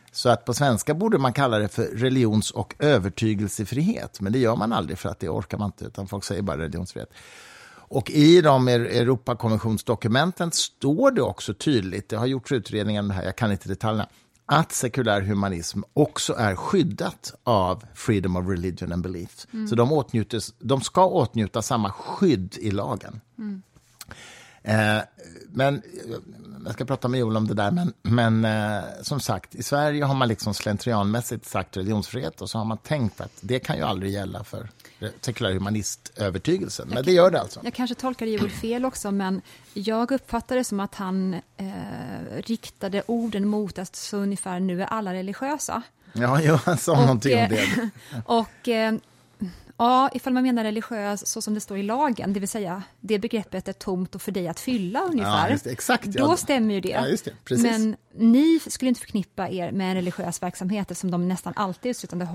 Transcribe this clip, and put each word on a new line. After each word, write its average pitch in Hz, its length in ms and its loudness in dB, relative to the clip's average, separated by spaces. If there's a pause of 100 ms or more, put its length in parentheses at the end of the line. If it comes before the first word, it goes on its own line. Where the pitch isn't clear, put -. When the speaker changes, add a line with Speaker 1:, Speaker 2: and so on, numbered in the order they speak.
(120)
Speaker 1:
Så - 160 0
att 113 160 4
på 120 100 -2
svenska 139 400 2
borde 196 240 2
man 131 140 2
kalla 123 260 2
det 104 100 2
för 117 160 -2
religions- 113 640 2
och - 280 -6
övertygelsefrihet. 110 1400 0
Men 98 120 0
det 131 60 2
gör 120 180 4
man 117 160 -2
aldrig 92 260 -4
för - 100 -6
att - 120 -8
det 87 80 -4
orkar 101 300 -4
man 104 100 -2
inte, - 160 -10
utan 95 240 -10
folk 101 160 -8
säger 104 180 -4
bara 80 160 -2
religionsfrihet. 82 520 -6 (640)
Och - 360 -6
i 160 300 10
de 135 280 6
er-, 120 180 4
Europakonventionsdokumenten 120 1700 0
står 185 580 2
det 220 120 0
också 98 320 -4
tydligt, 101 540 0
det 110 80 -4
har 117 100 0
gjorts 131 260 -2
utredningar 104 500 0
om 101 60 -2
det 98 60 -2
här, 95 100 -4
jag 92 120 -4
kan 107 160 2
inte 98 160 -4
detaljerna, 107 400 -2 (380)
att 156 260 2
sekulär 110 480 0
humanism 98 600 -2 (120)
också - 420 0
är 104 220 0
skyddat 165 800 -2 (100)
av 92 400 2 (100)
Freedom 95 420 0
of 90 120 -4
Religion 87 440 -4
and 87 100 -2
Belief. 90 500 -10
Speaker 2:
Mm. 220 160 -6
Speaker 1:
Så 123 60 0
de 120 180 4
åtnjuter, 120 480 0 (180)
de 131 220 0
ska 180 260 4
åtnjuta 117 560 0
samma 107 300 0
skydd 110 680 0
i 107 100 -2
lagen. 101 500 -4 (180)
Speaker 2:
Mm. 202 240 -10 (1000)
Speaker 1:
Eh, 107 380 2 (500)
men, 135 240 2
eh, 113 40 -6 (840)
jag 117 100 -6
ska 131 100 -6
prata 127 240 -2
med 127 120 0
Joel 110 160 2
om 107 120 2
det 107 60 -2
där, 101 160 2
men, 175 220 0 (100)
men, 113 420 4
eh, 107 380 0 (200)
som 139 180 -4
sagt, - 340 -6
i 123 80 -10
Sverige 147 420 0
har 135 100 2
man 131 140 2
liksom 104 260 -2
slentrianmässigt 107 920 -2
sagt - 300 -6
religionsfrihet, 104 640 -4
och 92 80 -8
så 113 80 -4
har 107 60 -2
man 110 140 -4
tänkt 135 420 -2
att - 200 -10
det 123 180 -2
kan - 180 -4
ju - 60 -2
aldrig 98 300 -2
gälla 95 320 -6
för 107 240 -12 (300)
re-, 104 120 -8 (100)
sekulär 110 320 -2
humanistövertygelsen. 101 1400 -2
Men 156 80 -4
Speaker 2:
Jag - 80 -2
Speaker 1:
det - 60 2
Speaker 2:
kan, 185 40 8
Speaker 1:
gör 180 160 10
det 160 100 2
alltså. - 240 -8
Speaker 2:
jag 240 100 -6
kanske 247 200 -4
tolkar 247 320 -6
Joel 214 240 -2
fel 240 340 -4
också, 254 260 -4
men 190 320 -2 (320)
jag 226 380 -2
uppfattar 247 440 -4
det 254 80 0
som 202 160 -4
att 202 140 -6
han, 190 400 -2 (220)
eh, 196 100 -10 (800)
riktade 202 600 -6
orden 220 420 -2
mot 208 300 -2
att - 180 -12
så - 200 -8
ungefär 196 440 -4
nu 185 220 0
är - 40 -4
alla 208 280 -4
religiösa. 233 680 -6 (300)
Speaker 1:
Ja, 123 300 2
jo, 151 220 6
han 175 140 2
sa - 140 2
Speaker 2:
Och, 151 60 6
Speaker 1:
någonting 131 400 6
om 233 60 4
Speaker 2:
eh, - 60 0
Speaker 1:
det. 208 400 0 (120)
Speaker 2:
<laughs> 117 240 -10
och, 233 420 0
eh, 220 240 2 (840)
ja, 254 380 4
ifall 254 180 -2
man 254 100 4
menar 240 220 2
religiös 214 640 -4
så 220 160 -6
som 214 120 -2
det 214 60 -2
står 196 180 -8
i 196 40 -4
lagen, 233 500 0
det 196 80 0
vill 196 80 -4
säga 190 340 -6 (180)
det 208 180 0
begreppet 196 500 -4
är 196 40 -8
tomt 185 420 -4
och 190 80 -10
för 214 100 -6
dig 180 160 -2
att 165 120 -8
fylla 233 400 -2
ungefär. 208 460 2
Speaker 1:
Ja, 214 40 0
just - 140 0
det, 123 60 -6
exakt, 214 360 0
ja. 247 200 2
Speaker 2:
Då 339 100 4
stämmer 226 380 2
ju 190 60 0
det. - 80 -4
Speaker 1:
Ja, 226 200 0
just - 160 0
det, - 80 -6 (120)
precis. 233 200 4
Speaker 2:
Men 220 320 2 (180)
ni 285 540 8
skulle - 200 -2
inte 247 120 0
förknippa - 480 -6
er 175 240 -4
med 190 160 0
en 185 60 0
religiös 180 480 -4
verksamhet 185 480 -4
eftersom 180 200 -4
de 175 180 0
nästan 185 280 -4
alltid 196 340 -4
uteslutande 180 440 -6